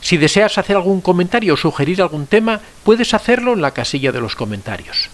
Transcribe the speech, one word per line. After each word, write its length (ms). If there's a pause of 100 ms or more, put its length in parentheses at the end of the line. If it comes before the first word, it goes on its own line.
Si 160
deseas 400
hacer 180
algún 260
comentario 520
o 40
sugerir 440
algún 260
tema, 340 (220)
puedes 300
hacerlo 400
en 80
la 100
casilla 400
de 100
los 140
comentarios. 800